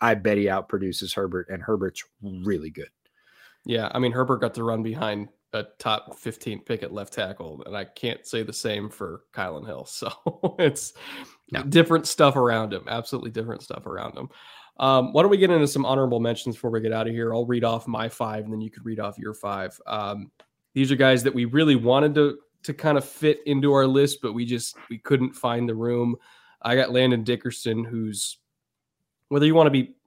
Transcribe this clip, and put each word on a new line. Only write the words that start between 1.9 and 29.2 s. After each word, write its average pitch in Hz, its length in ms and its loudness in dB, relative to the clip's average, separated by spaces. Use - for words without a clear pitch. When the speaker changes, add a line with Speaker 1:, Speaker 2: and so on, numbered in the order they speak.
Speaker 1:
really 92 480 -6
good. - 180 -14
Speaker 2:
Yeah, 113 260 -2
I 123 60 -4
mean, 123 140 0
Herbert 127 260 0
got 117 160 -2
to 117 100 -6
run 113 180 -2
behind 107 460 -6
a 107 120 -4
top - 400 -4
fifteen 110 420 -10
pick 113 220 -6
at 95 120 -10
left 101 180 -12
tackle, 92 540 -10
and 104 100 -10
I 98 80 -8
can't - 420 -8
say 113 160 -4
the 107 120 -10
same 104 340 -6
for 90 360 -12
Kylin 85 320 -8
Hill. 67 180 -12
<laughs> - 60 -18
So - 680 -6
it's 147 360 0
Speaker 1:
No. - 120 -4
Speaker 2:
different 165 420 4
stuff 139 300 4
around 113 360 2
him, 92 140 -8
absolutely 117 460 -8
different 113 300 -8
stuff - 220 -14
around - 320 -10
him. - 140 -12
Um, 131 340 4
why 151 80 6
don't 202 100 6
we 202 60 8
get 190 140 6
into 151 180 4
some 139 160 -2
honorable 127 360 2
mentions 117 340 -4
before 117 160 -6
we 113 100 -2
get 110 140 -2
out 113 120 -2
of 113 60 -4
here? 117 220 -4
I'll 120 100 0
read 117 200 0
off 113 220 -2
my 113 220 -4
five, 107 360 -6
and 110 80 -10
then 110 100 -6
you 110 80 -10
could - 160 -16
read 110 140 -6
off 101 180 -8
your 107 160 -10
five. 98 520 -8
Um, 104 440 -6
these 135 180 2
are 139 60 2
guys 131 280 6
that 131 100 2
we 120 100 0
really 143 320 4
wanted 135 380 4
to, 147 240 4
to 151 100 -8
kind 151 240 2
of 139 80 2
fit - 400 0
into 143 300 4
our 135 120 6
list, 135 360 2
but 113 100 -2
we 117 140 -4
just, 117 300 -6
we 117 80 -10
couldn't 131 380 0
find 120 340 -2
the 113 60 -4
room. 120 420 -2
I 120 140 0
got 127 160 2
Landon 123 320 4
Dickerson, 117 600 -4
who's, 110 540 -8